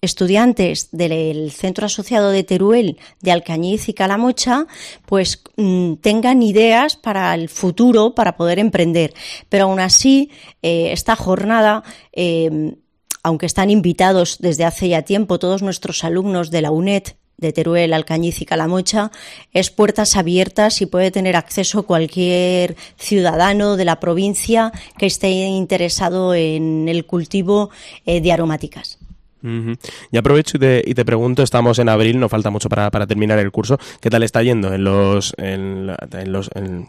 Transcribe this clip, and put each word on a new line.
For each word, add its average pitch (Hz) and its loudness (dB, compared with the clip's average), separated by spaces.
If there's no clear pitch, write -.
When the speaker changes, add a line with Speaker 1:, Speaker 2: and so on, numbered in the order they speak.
Speaker 1:
estudiantes 190 0
del 160 -4
Centro 190 -6
Asociado 208 0
de 196 0
Teruel, 196 2
de 180 0
Alcañiz 175 -2
y 214 -6
Calamocha, 240 0
pues, 190 -2
mm, 180 0
tengan 226 2
ideas 226 4
para 190 -4
el 170 -4
futuro, 226 2
para 190 0
poder 175 0
emprender. 170 0
Pero 196 2
aún 190 0
así, 269 4
eh, 165 0
esta 220 -2
jornada, 214 2
eh, 165 -2
aunque 165 -2
están 190 0
invitados 185 2
desde 165 0
hace 170 -2
ya 165 0
tiempo 190 -2
todos 185 -2
nuestros 185 -6
alumnos 175 -2
de 165 0
la 151 -2
uned, 190 0
de 156 -4
Teruel, 165 0
Alcañiz 160 -2
y 160 -8
Calamocha, 185 -2
es 185 0
puertas 208 2
abiertas 185 2
y 190 0
puede 185 0
tener 190 0
acceso 196 -2
cualquier 180 0
ciudadano 196 2
de 185 0
la 165 0
provincia 208 0
que 202 0
esté 190 0
interesado 185 -2
en 160 -2
el 170 -2
cultivo, 196 -2
eh, 170 0
de 175 2
aromáticas. 156 -4
Speaker 2:
Ujú. 117 -6
Y 117 0
aprovecho 143 2
y - 0
te, 131 4
y 123 -4
te 120 0
pregunto, 120 0
estamos 120 2
en 120 2
abril, 110 4
no 120 2
falta 107 -2
mucho 104 -4
para, 104 0
para 101 -2
terminar 107 2
el 98 0
curso. 110 0
¿Qué 117 0
tal 117 2
está 120 0
yendo 107 0
en 98 -2
los, 98 2
en 95 -8
la, 92 -8
en 95 -8
los, 98 -6
en, 92 -8